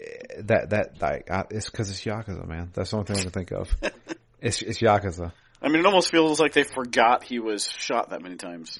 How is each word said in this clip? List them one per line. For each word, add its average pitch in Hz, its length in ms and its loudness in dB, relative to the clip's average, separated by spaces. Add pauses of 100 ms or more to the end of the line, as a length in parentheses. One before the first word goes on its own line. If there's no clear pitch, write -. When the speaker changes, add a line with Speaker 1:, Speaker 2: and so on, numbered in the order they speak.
(440)
Speaker 1:
that, 104 260 2
that, - 300 -2
like, 73 300 -2
I, 92 200 -2
it's 107 200 -8
'cause 104 200 -4
it's 92 140 -10
Yakuza, 101 420 -6
man. 85 280 -8
That's 92 160 -4
the 110 60 -2
only 104 100 -2
thing 101 120 -2
I 95 40 0
can 92 80 -6
think 92 220 -6
of. 98 300 -2
Speaker 2:
<laughs> - 100 -2 (480)
Speaker 1:
It's, - 200 -2
it's 110 200 -6
Yakuza. 98 520 2 (300)
Speaker 2:
I 139 60 0
mean, 156 120 4
it 180 60 6
almost 185 240 6
feels 156 280 4
like 151 140 4
they 143 120 6
forgot 123 600 4
he 123 140 -6
was 110 280 -2
shot - 440 -2
that 90 100 -8
many 90 160 -12
times. 87 440 -12